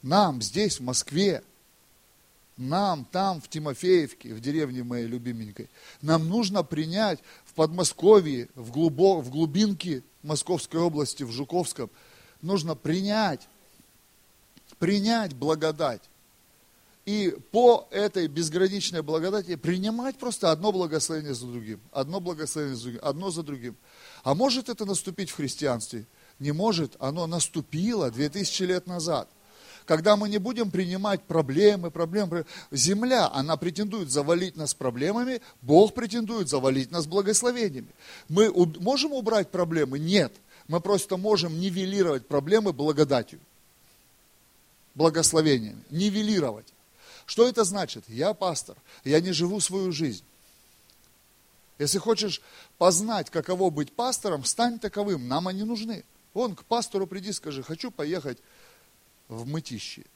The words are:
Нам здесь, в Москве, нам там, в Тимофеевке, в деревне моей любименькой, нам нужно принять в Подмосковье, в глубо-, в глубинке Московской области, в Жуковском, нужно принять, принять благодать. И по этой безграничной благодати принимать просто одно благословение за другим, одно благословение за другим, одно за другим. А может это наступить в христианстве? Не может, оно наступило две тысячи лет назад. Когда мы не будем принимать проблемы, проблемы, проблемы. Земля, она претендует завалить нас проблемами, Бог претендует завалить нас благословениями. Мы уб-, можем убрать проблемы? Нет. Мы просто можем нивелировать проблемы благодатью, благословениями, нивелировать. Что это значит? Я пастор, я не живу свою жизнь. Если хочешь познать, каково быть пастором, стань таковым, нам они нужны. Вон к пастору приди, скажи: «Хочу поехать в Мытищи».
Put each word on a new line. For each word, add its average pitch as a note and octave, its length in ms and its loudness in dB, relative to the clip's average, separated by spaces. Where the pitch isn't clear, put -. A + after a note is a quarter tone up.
Нам D3 400 4
здесь, F#3 380 -2
в - 20 -12
Москве, C#3 600 0
нам D#3 500 0
там, F#3 340 -2
в - 80 -20
Тимофеевке, D3+ 880 0
в A2 60 -10
деревне B2+ 440 -2
моей A#2+ 220 -4
любименькой, A#2 640 -8
нам D#3+ 260 -8
нужно G3 340 -4
принять E3 580 -6
в - 80 -20
Подмосковье, D#3+ 1000 2
в A#2 160 -14
глубо-, D#3+ 500 4
в B2 100 -8
глубинке D#3+ 720 0
Московской D#3+ 580 -4
области, D3+ 420 -2
в A#2+ 80 -8
Жуковском, C#3 600 -4
нужно E3 320 -2
принять, F#3+ 760 -2
принять G3+ 560 0
благодать. D3+ 680 0
И G3+ 300 0
по A#3+ 400 6
этой G3 380 0
безграничной E3+ 720 0
благодати E3+ 540 -2
принимать G#3+ 600 -2
просто A3 340 0
одно E3+ 220 2
благословение D#3 640 -2
за A#2+ 120 -12
другим, A2 340 -10
одно C#3+ 260 -4
благословение D3+ 580 -6
за A2+ 80 -10
другим, A#2+ 180 -10
одно D#3 280 -4
за E3 120 -6
другим. B2+ 340 -10
А C3+ 120 2
может B3 360 0
это A3 160 -6
наступить F#3 420 -4
в - 80 -12
христианстве? A#2+ 680 -4
Не C#3+ 140 -4
может, E3+ 460 0
оно D#3 280 -4
наступило E3 840 -2
две C3+ 200 -2
тысячи F#3+ 320 -4
лет F3+ 240 -2
назад. E3+ 420 -4
Когда E3+ 320 6
мы G#3 140 -2
не G#3 80 0
будем A3 320 -2
принимать F#3+ 540 -2
проблемы, E3+ 680 2
проблемы, E3+ 400 -2
проблемы. E3 160 -2
Земля, G3+ 600 2
она C#3+ 280 -2
претендует F3+ 520 -4
завалить D#3+ 460 0
нас D#3 180 -4
проблемами, G3+ 680 -2
Бог E3+ 320 8
претендует A3+ 560 -2
завалить C3+ 420 2
нас E3 160 -2
благословениями. G3+ 840 0
Мы G3+ 180 6
уб-, F3 320 2
можем C4+ 320 0
убрать A3 380 0
проблемы? D#3+ 480 0
Нет. D#3+ 340 4
Мы E3 120 0
просто F#3+ 380 0
можем F3 420 0
нивелировать F#3 640 0
проблемы F3 460 2
благодатью, C#3+ 680 2
благословениями, D3+ 960 4
нивелировать. F#3+ 840 0
Что A#3 220 4
это A#3 160 2
значит? F3 440 -4
Я C#3+ 260 -2
пастор, E3+ 420 -4
я D3+ 160 4
не F3+ 120 -2
живу F3 280 0
свою F#3 320 -2
жизнь. C#3 320 -4
Если C#3+ 200 0
хочешь G#3+ 420 0
познать, F#3+ 520 2
каково F3+ 400 0
быть D3 220 -4
пастором, G#3 520 -4
стань A#3 340 0
таковым, G3+ 480 -4
нам D#3 220 -2
они F#3+ 160 -4
нужны. A3 400 -6
Вон G#3+ 200 -2
к - 100 -20
пастору A3 420 -2
приди, F#3+ 260 -8
скажи: C#3+ 300 -8
«Хочу D#3+ 280 -10
поехать D3 480 -6
в A#2 180 -10
Мытищи». C#3 680 -10